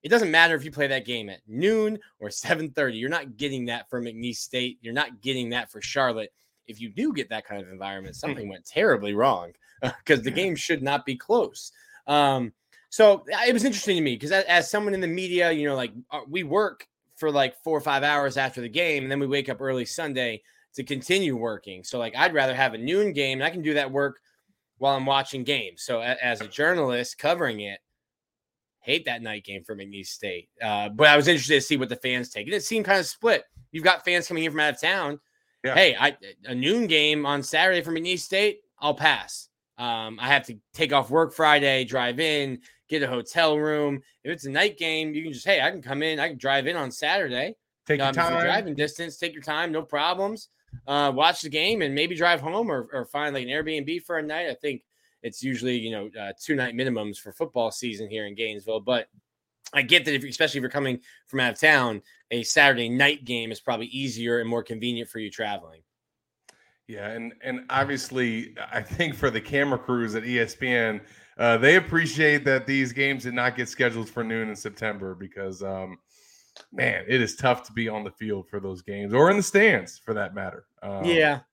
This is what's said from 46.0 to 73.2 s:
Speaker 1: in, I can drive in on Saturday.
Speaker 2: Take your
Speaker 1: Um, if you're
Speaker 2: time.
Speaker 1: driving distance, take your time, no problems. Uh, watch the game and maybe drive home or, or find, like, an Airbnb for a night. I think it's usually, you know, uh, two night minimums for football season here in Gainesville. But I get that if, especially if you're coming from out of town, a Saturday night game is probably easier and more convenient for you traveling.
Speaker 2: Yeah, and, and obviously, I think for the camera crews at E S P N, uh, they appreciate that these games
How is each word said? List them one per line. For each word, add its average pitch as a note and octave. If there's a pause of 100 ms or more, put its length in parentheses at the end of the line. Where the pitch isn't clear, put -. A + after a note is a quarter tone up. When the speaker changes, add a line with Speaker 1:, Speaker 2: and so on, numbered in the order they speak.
Speaker 1:
in, D#3
I D#3+
can D3
drive C3+
in E3+
on C#3
Saturday. D3+ (300)
Speaker 2:
Take D3
your C#3
Speaker 1:
Um, -
if C3+
you're E3+
Speaker 2:
time. E3+
Speaker 1:
driving F3
distance, D3+
take E3+
your D3+
time, D#3
no D#3
problems. F3+ (380)
Uh, C#3+
watch D#3+
the D#3+
game F3+
and C#3
maybe E3
drive E3+
home F#3+
or, B2+
or B2+
find, C#3+
like, C3
an A#2+
Airbnb D#3
for F3
a D3+
night. D#3
I C#3
think C3+ (380)
it's A#2
usually, B2
you A2+
know, G#2+ (100)
uh, G2+ (100)
two D3+
night B2
minimums A#2
for -
football A#2+
season G#2+
here G#2+
in G2+
Gainesville. A2
But A#2 (640)
I C#3+
get C#3+
that D3+
if, B2+
especially C#3
if -
you're B2
coming C3 (260)
from C3
out B2
of -
town, B2+ (300)
a A#2
Saturday C3
night C#3
game A2+
is G#2+
probably A#2
easier A#2+
and A2+
more A#2
convenient A#2
for A#2
you G#2+
traveling. F2+ (1080)
Speaker 2:
Yeah, G#2
and, A#2 (100)
and B2+
obviously, C3 (160)
I A2+
think D#3
for B2+
the A2+
camera C#3
crews A#2+
at A2+
E B2
S A2+
P C3
N, A2+ (380)
uh, A#2
they C3+
appreciate D#3
that C3+
these C3+
games C3+